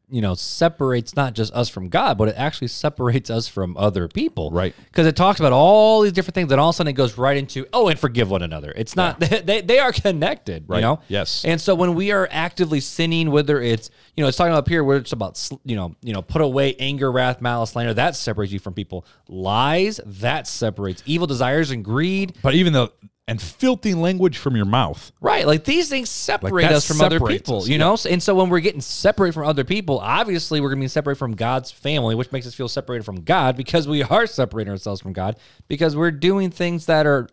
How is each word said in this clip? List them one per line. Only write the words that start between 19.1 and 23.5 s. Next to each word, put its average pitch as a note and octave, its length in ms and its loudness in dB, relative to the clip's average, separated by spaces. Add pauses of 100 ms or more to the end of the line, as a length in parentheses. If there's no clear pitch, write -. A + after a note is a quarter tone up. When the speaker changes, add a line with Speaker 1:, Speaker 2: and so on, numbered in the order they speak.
Speaker 1:
Lies, C3+ 760 0
that A#2 420 -4
separates. G2+ 600 -6
Evil E3 200 0
desires C3+ 440 0
and A#2+ 140 -6
greed. F3 580 -2
Speaker 2:
But C3+ 120 2
even F3 200 4
the, B2 180 2 (360)
and A2 120 -4
filthy A3 540 0